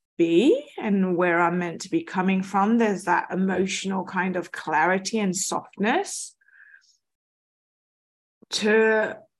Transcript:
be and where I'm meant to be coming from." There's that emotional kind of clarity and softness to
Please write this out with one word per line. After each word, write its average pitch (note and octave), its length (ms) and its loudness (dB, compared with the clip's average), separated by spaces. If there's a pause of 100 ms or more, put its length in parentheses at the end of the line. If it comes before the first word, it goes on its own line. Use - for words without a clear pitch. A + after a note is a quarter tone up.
(180)
be A3+ 580 4
and F#3+ 400 0
where E3+ 240 2
I'm F3 180 2
meant E3+ 220 -6
to - 100 -14
be E3 140 0
coming F#3+ 380 0
from." G3+ 340 2
There's G#3+ 280 0
that F3 280 0
emotional F#3+ 720 -2
kind F3+ 320 -4
of E3+ 160 -6
clarity F3+ 680 0
and F#3 140 0
softness - 1000 -4 (2250)
to A3 680 2 (240)